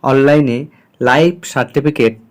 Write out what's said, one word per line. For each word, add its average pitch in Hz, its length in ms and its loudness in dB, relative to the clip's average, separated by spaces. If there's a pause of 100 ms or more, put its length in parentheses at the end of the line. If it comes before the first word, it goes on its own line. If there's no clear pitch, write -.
অনলাইনে 135 560 2 (420)
লাইফ 151 340 2 (100)
সার্টিফিকেট 135 680 -2 (180)